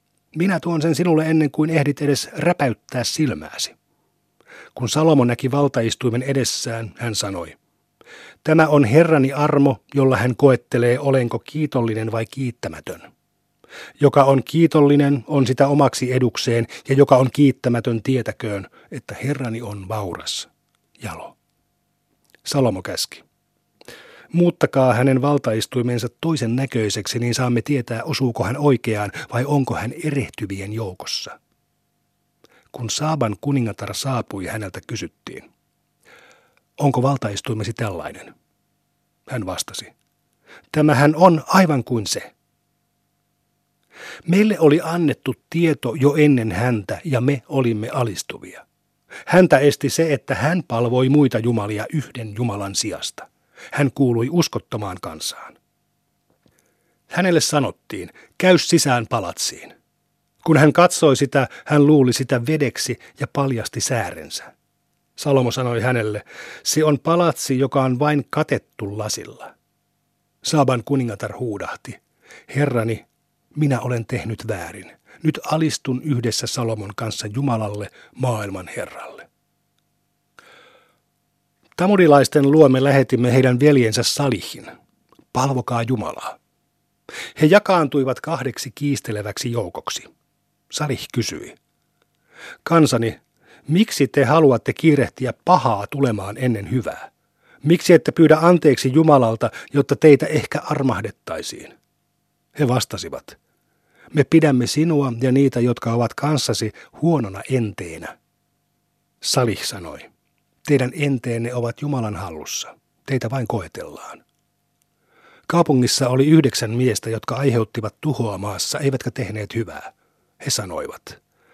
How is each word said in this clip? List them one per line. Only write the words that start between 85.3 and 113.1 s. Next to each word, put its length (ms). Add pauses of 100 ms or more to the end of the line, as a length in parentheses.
"Palvokaa 500
Jumalaa." 560 (1000)
He 60
jakaantuivat 760
kahdeksi 540
kiisteleväksi 800
joukoksi. 520 (680)
Salih 420
kysyi, 400 (1080)
"Kansani, 580 (480)
miksi 400
te 160
haluatte 480
kiirehtiä 600 (100)
pahaa 420
tulemaan 520
ennen 320
hyvää? 400 (520)
Miksi 300
ette 200
pyydä 240
anteeksi 560
Jumalalta, 580 (220)
jotta 240
teitä 300
ehkä 340
armahdettaisiin?" 1120 (840)
He 100
vastasivat, 720 (760)
"Me 100
pidämme 420
sinua 540
ja 120
niitä, 280
jotka 320
ovat 220
kanssasi, 580 (300)
huonona 480
enteenä." 680 (1040)
Salih 420
sanoi, 340 (680)
"Teidän 280
enteenne 600
ovat 280
Jumalan 340
hallussa. 600 (300)
Teitä 240